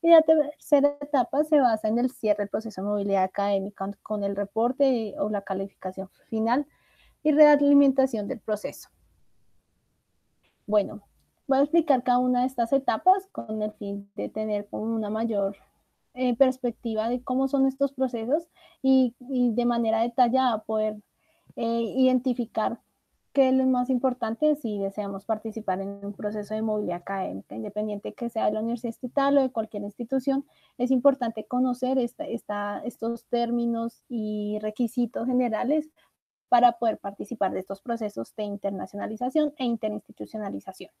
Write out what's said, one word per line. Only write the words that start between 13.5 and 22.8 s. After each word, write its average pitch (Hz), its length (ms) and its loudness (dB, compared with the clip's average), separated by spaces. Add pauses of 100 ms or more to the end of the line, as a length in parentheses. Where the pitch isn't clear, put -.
el 214 100 -4
fin 202 440 -8
de 208 120 -6
tener 208 400 -4
como 214 140 -6
una 220 260 -2
mayor 208 480 -2 (580)
eh, 247 220 0
perspectiva 233 720 0
de 247 140 -2
cómo 262 260 0
son 269 180 2
estos 269 260 0
procesos 254 560 -2 (340)
y, 262 380 4
y 247 320 0
de 240 120 0
manera 233 360 0
detallada 240 640 2
poder, 214 320 -2 (600)
eh, 233 260 -2 (140)
identificar 247 840 0 (520)